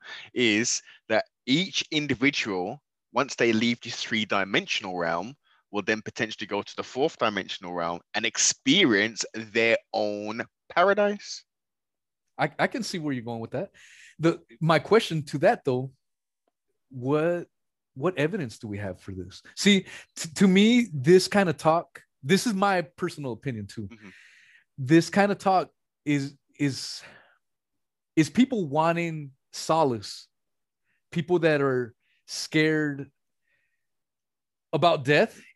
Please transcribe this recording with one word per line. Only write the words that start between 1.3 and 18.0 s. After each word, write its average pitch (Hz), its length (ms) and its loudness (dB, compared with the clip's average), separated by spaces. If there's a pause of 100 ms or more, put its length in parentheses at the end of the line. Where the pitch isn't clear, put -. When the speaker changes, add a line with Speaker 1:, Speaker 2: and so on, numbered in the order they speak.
Speaker 1:
each 165 460 -2
individual, 127 880 -2 (320)
once 127 220 -2
they 117 180 2
leave 117 280 0
this 120 200 -12
three-dimensional 101 960 -4
realm, 87 380 -4 (360)
will 104 100 -4
then 110 200 -2
potentially 110 460 -8
go 101 140 -4
to - 140 -16
the - 80 -8
fourth 143 360 -4
dimensional 98 540 -4
realm 85 260 -4 (160)
and 110 100 -2
experience 117 960 2 (100)
their 113 440 0 (160)
own 107 500 -4 (260)
paradise. 202 720 0 (960)
Speaker 2:
I, 139 220 -2
I 165 80 2
can 220 160 -6
see - 160 -8
where 151 140 -4
you're 123 100 -6
going 117 160 -8
with 113 120 -10
that. 170 180 -8 (500)
The, 160 200 0 (200)
my 160 200 4
question 175 480 2
to 156 120 -8
that, 185 240 2
though, 131 280 -2 (960)
what, 151 580 -2 (480)
what 170 220 -2